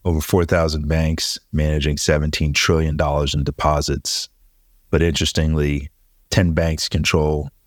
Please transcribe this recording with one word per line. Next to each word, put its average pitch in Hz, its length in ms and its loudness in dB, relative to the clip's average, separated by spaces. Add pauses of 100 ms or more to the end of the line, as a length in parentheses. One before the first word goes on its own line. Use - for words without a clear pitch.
over 82 160 0
four 87 240 2
thousand 78 440 0
banks 80 500 -2 (140)
managing 76 440 0
seventeen 76 560 0
trillion 80 440 2
dollars 73 380 0
in 71 100 0
deposits. 73 840 -2 (640)
But 78 120 2
interestingly, 78 880 0 (400)
ten 90 220 2
banks 80 360 0
control 76 600 0 (180)